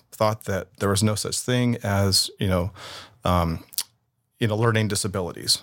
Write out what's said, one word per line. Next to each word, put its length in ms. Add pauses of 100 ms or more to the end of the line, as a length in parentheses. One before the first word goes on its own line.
(120)
thought 320
that 240 (100)
there 120
was 120
no 140
such 240
thing 440
as, 460 (100)
you 80
know, 240 (540)
um, 380 (800)
you 40
know, 100
learning 320
disabilities. 720